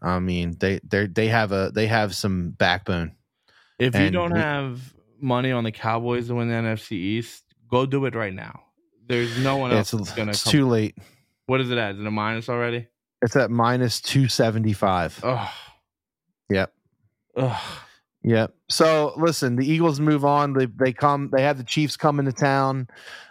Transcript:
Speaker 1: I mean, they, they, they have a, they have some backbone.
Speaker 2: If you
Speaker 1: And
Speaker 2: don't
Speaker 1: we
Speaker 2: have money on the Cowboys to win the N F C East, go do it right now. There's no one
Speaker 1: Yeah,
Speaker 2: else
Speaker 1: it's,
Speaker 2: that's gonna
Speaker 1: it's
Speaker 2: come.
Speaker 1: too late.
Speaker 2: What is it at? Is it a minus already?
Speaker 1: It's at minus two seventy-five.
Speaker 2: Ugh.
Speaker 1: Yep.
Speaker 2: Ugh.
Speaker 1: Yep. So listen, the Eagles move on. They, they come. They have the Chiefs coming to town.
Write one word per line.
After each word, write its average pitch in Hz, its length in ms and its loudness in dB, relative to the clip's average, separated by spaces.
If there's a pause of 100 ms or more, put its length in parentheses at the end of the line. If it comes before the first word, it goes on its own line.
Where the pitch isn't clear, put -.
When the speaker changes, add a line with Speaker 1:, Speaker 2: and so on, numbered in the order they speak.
Speaker 1:
I 90 160 0
mean, 87 420 -2
they, 95 240 0
they, 101 220 0
they 110 220 0
have 110 240 2
a, 95 220 0
they 110 120 2
have 107 280 0
some 92 360 -2
backbone. 90 680 0 (600)
Speaker 2:
If 120 160 2
you 101 80 4
Speaker 1:
And - 100 2
Speaker 2:
don't 175 220 0
Speaker 1:
we 170 60 2
Speaker 2:
have 135 540 -4 (240)
money 127 340 0
on 120 120 0
the 110 80 -2
Cowboys 117 560 -2
to 123 60 -2
win 117 140 0
the 117 60 0
N 117 120 -2
F 110 140 -2
C - 160 -8
East, 107 480 -4 (260)
go 127 160 2
do 135 180 -2
it 120 100 -4
right 107 200 -6
now. - 300 -16 (420)
There's 120 320 0
no 135 180 2
one 131 140 -2
Speaker 1:
Yeah, 113 80 4
Speaker 2:
else 101 160 -2
Speaker 1:
it's, 107 100 -2
Speaker 2:
that's - 120 -10
gonna 107 160 -2
Speaker 1:
it's - 120 -2
Speaker 2:
come. 110 60 0
Speaker 1:
too 139 180 4
late. 110 280 2 (500)
Speaker 2:
What 131 160 2
is 123 80 -4
it 120 80 -2
at? 101 160 -4
Is 101 60 -12
it 107 60 -6
a 107 40 -4
minus 110 400 -4
already? 120 380 -4 (340)
Speaker 1:
It's 117 140 2
at 117 140 2
minus 120 500 2
two 135 280 2
seventy-five. 107 920 0
Speaker 2:
Ugh. 113 260 -2 (1000)
Speaker 1:
Yep. 95 220 0 (640)
Speaker 2:
Ugh. 120 420 -4 (460)
Speaker 1:
Yep. 113 300 2 (140)
So 156 480 4
listen, 147 400 0
the 131 100 0
Eagles 160 340 2
move 151 240 2
on. 143 280 2
They, 131 140 2
they 127 260 0
come. 143 400 0
They 131 100 2
have 143 140 2
the 127 80 -10
Chiefs 147 320 -2
coming 143 300 0
to 131 60 -2
town. 135 560 0 (420)